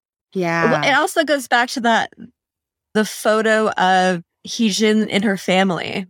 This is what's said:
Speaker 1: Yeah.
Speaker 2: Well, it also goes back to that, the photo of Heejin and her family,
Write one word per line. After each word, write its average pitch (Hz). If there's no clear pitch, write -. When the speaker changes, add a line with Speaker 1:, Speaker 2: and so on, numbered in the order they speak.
Speaker 1:
Yeah. 170
Speaker 2:
Well, -
it 277
also 320
goes 285
back 247
to 254
that, 226
the 214
photo 220
of 185
Heejin 214
and 196
her 196
family, 185